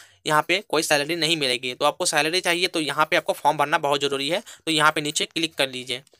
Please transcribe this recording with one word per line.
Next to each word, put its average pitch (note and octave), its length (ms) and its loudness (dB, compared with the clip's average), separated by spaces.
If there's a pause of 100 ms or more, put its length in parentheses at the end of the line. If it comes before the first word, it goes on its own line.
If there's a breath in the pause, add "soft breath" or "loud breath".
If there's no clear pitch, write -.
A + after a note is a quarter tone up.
(260 loud breath)
यहाँ D3+ 220 2
पे F#3+ 220 0
कोई D#3 140 0
सैलरी D3 340 0
नहीं D#3+ 200 0
मिलेगी। B2+ 360 -2
तो C3+ 120 -2
आपको D3 220 0
सैलरी D#3+ 340 0
चाहिए F3 260 0
तो E3+ 140 -4
यहाँ C#3+ 240 0
पे F3 120 2
आपको E3+ 180 0
फॉर्म - 220 0
भरना D3 220 2
बहुत C#3+ 220 0
ज़रूरी C#3 280 -2
है। B2+ 140 -4 (220 loud breath)
तो E3 60 -2
यहाँ D3+ 200 4
पे D#3 100 -2
नीचे D3 260 -4
क्लिक D#3+ 280 -4
कर C#3 140 0
लीजिए। B2+ 340 -8 (160)